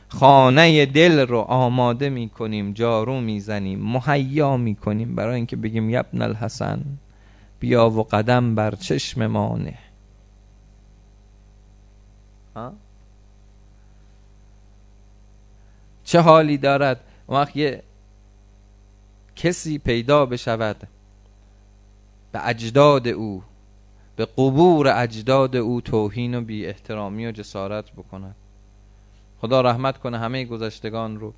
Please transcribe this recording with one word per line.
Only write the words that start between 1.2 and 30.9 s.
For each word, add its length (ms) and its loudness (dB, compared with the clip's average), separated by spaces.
آماده 680 0
می‌کنیم، 640 -6
جارو 480 0
می‌زنیم، 580 -6
مهیا 800 0
می‌کنیم 580 -4
برای 200 -4
اینکه 200 -6
بگیم: 340 -4
«یا 100 0
ابن 220 -6
الحسن، 600 -6
بیا 300 4
و 140 -2
قدم 520 0
بر 200 -2
چشم 520 -4
ما 300 -2
نه.» 160 -8
ها؟ 180 -14
چه 160 2
حالی 380 6
دارد 420 0
اون 120 -2
وقت 160 -4
یه 280 -4
کسی 420 -4
پیدا 480 2
بشود 500 -4
به 160 -10
اجداد 600 2
او، 360 -6
به 100 -4
قبور 800 4
اجداد 520 0
او 260 -2
توهین 540 -2
و 60 -6
بی 240 -10
احترامی 600 -10
و 40 -10
جسارت 600 -10
بکند. 440 -18
خدا 200 0
رحمت 360 0
کنه 220 -8
همهٔ 260 -6
گذشتگان 720 -8